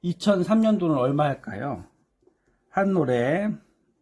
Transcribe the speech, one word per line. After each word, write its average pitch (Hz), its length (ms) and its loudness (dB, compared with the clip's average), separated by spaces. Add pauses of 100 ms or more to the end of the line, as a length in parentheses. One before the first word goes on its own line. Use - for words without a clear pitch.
이천삼 196 580 0
년도는 185 360 2
얼마 139 280 2
할까요? 107 600 -6 (840)
한 196 240 0
롤에 147 560 0 (520)